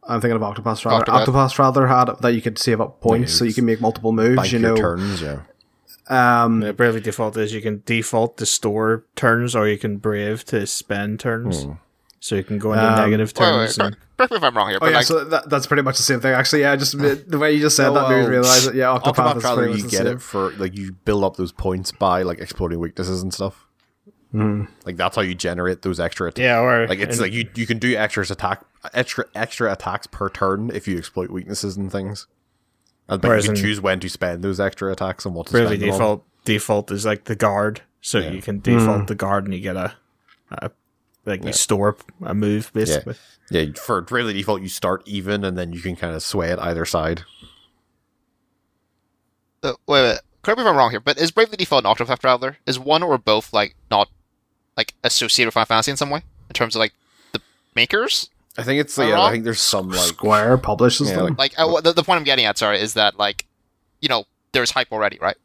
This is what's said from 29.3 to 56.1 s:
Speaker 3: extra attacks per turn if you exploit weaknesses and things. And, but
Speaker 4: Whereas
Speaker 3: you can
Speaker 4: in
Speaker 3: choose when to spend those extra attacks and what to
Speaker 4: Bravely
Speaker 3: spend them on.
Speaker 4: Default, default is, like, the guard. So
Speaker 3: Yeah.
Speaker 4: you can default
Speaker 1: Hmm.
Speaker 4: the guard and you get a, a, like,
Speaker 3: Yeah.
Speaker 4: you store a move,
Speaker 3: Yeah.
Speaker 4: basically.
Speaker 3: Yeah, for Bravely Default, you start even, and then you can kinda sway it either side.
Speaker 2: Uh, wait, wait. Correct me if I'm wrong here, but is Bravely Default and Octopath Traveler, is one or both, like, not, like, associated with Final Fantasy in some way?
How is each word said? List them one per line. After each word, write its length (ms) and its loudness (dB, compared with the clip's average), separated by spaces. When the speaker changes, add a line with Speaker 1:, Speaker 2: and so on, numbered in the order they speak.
Speaker 3:
extra 360 -4
attacks 360 -8
per 220 -8
turn 440 -4
if 140 -8
you 100 -2
exploit 340 -8
weaknesses 440 -8
and 160 -6
things. 360 -8
And, 120 -2
but 80 2
Speaker 4:
Whereas 160 4
Speaker 3:
you 80 0
can 40 0
Speaker 4:
in 60 -2
Speaker 3:
choose 180 -2
when 180 0
to 100 -10
spend 340 -6
those 160 -2
extra 320 -2
attacks 340 -6
and 100 -6
what 120 -8
to 40 -8
Speaker 4:
Bravely 260 2
Speaker 3:
spend 40 -4
them 80 0
on. 80 0
Speaker 4:
Default, 280 0
default 460 0
is, 140 -4
like, 200 -2
the 100 -4
guard. 460 0
So 200 -2
Speaker 3:
Yeah. 100 -4
Speaker 4:
you 120 -8
can 180 -6
default 420 4
Speaker 1:
Hmm. 60 -2
Speaker 4:
the 80 -4
guard 300 -2
and 80 -6
you 60 -6
get 160 -6
a, 200 -6
a, 200 -10
like, 160 -4
Speaker 3:
Yeah. 60 -8
Speaker 4:
you 60 -6
store 440 0
a 100 -6
move, 400 0
Speaker 3:
Yeah. 120 -2
Speaker 4:
basically. 300 -4
Speaker 3:
Yeah, 160 0
for 260 -4
Bravely 300 -4
Default, 300 -4
you 80 -10
start 360 -4
even, 380 -4
and 140 -4
then 160 -6
you 80 -12
can 160 -6
kinda 240 -6
sway 300 -2
it 80 -4
either 260 -2
side. 380 -2
Speaker 2:
Uh, 100 -4
wait, 160 4
wait. 160 2
Correct 160 0
me 60 -4
if 60 4
I'm 80 4
wrong 120 6
here, 100 -4
but 200 -2
is 120 2
Bravely 260 2
Default 280 2
and 100 4
Octopath 240 -2
Traveler, 460 0
is 140 -4
one 240 2
or 140 2
both, 360 0
like, 220 0
not, 180 2
like, 180 -4
associated 440 2
with 60 -4
Final 140 2
Fantasy 240 2
in 60 -4
some 120 -2
way? 140 -4